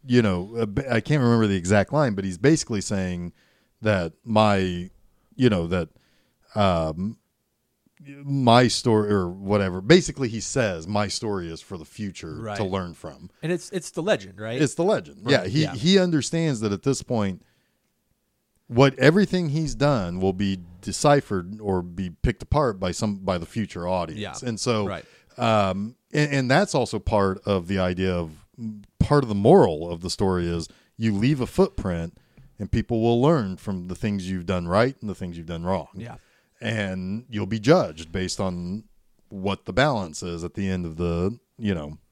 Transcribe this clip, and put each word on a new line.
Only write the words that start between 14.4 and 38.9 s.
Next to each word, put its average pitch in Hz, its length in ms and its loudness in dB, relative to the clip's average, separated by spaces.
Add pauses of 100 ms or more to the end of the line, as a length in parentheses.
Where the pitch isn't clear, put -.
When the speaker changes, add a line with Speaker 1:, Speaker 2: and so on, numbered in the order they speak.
Speaker 2:
right? 113 220 -2
Speaker 1:
It's 135 120 0
the 170 100 -2
legend. 190 400 -2
Speaker 2:
Right, 131 80 0
Speaker 1:
Yeah, 107 140 2
he, 117 160 0
Speaker 2:
yeah. - 120 -2
Speaker 1:
he 170 240 2
understands 165 640 0
that 107 120 0
at 95 120 -6
this 135 180 0
point, 101 400 -2 (1300)
what, 131 300 4
everything 175 520 4
he's 143 240 -2
done 110 460 0
will 95 120 2
be 98 260 -2 (220)
deciphered 107 800 0
or 95 220 -2
be 87 280 -8 (120)
picked - 200 -2
apart 131 360 0
by 92 140 -2
some, 104 240 -4
by 95 200 -4
the 85 100 -6
future 90 420 -6
audience. 90 540 -6
Speaker 2:
Yeah. 127 60 -6
Speaker 1:
And 110 120 -6
so, 110 260 0
Speaker 2:
Right. 90 180 -8 (320)
Speaker 1:
um, 107 600 0 (160)
and, 147 200 0
and 131 180 0
that's 175 240 2
also 117 240 0
part 98 480 2
of 95 200 0
the 95 120 -2
idea 92 360 0
of, 85 160 -4 (680)
part 143 260 4
of 113 40 -4
the 104 60 0
moral 98 560 6
of 85 120 -8
the 90 80 -6
story 90 360 0
is 85 220 -4 (280)
you 113 180 0
leave 127 260 2
a 120 60 0
footprint 87 680 -2 (420)
and 104 120 -8
people 113 300 -2
will 117 220 4
learn 127 340 2
from 90 320 -8
the 90 60 -8
things 98 360 -4
you've 90 160 -4
done 90 220 -2
right 117 320 2
and 107 80 -10
the 95 60 -6
things 87 220 -10
you've 82 100 -12
done 82 180 -8
wrong. 87 300 -2
Speaker 2:
Yeah. 95 220 -14 (440)
Speaker 1:
And 101 720 -6
you'll 104 160 -4
be 110 140 -4
judged 98 500 2
based 92 300 -4
on 92 420 -4 (460)